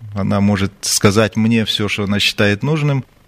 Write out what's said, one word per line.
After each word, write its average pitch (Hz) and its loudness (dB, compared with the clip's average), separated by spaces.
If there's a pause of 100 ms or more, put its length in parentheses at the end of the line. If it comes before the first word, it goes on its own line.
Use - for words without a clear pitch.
(140)
она 101 0
может 98 2
сказать 104 2
мне 110 2
все, 104 -4
что 104 -4
она 101 -2
считает 104 0
нужным. 143 -2 (240)